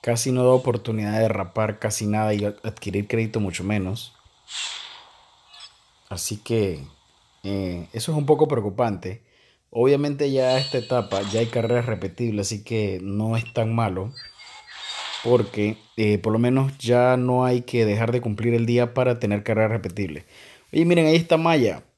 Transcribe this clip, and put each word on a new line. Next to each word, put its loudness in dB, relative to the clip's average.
Casi 0
no 2
da 8
oportunidad 0
de 2
derrapar 0
casi -4
nada 0
y -2
ad-, -4
adquirir -6
crédito -2
mucho -4
menos. -4
Así -6
que, -2
eh, -4
eso -4
es 0
un -2
poco 4
preocupante. -4
Obviamente 2
ya 2
a 2
esta -2
etapa -2
ya -2
hay 2
carreras 0
repetibles, -4
así -8
que -2
no -2
es -6
tan 0
malo. -2
Porque, 2
eh, 2
por 0
lo 2
menos 2
ya 4
no 2
hay 2
que 0
dejar 0
de 0
cumplir -2
el 2
día 2
para 0
tener -2
carreras 2
repetibles. -6
Oye, 4
miren, 6
ahí 6
está 4
Maya. 2